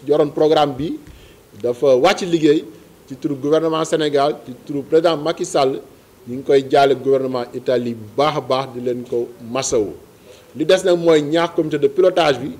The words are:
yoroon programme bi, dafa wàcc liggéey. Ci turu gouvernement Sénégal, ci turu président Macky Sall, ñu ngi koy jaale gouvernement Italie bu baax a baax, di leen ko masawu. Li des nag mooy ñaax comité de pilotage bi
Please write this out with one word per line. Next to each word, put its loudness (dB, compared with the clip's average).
yoroon 2
programme 2
bi, -6
dafa 2
wàcc 2
liggéey. 2
Ci -12
turu 0
gouvernement 0
Sénégal, 0
ci -14
turu -6
président 2
Macky -4
Sall, 0
ñu -10
ngi -10
koy 2
jaale 4
gouvernement -2
Italie -2
bu -14
baax 0
a -2
baax, -4
di -10
leen -4
ko -4
masawu. -2
Li -4
des 2
nag 2
mooy 2
ñaax -2
comité -2
de 2
pilotage 2
bi -8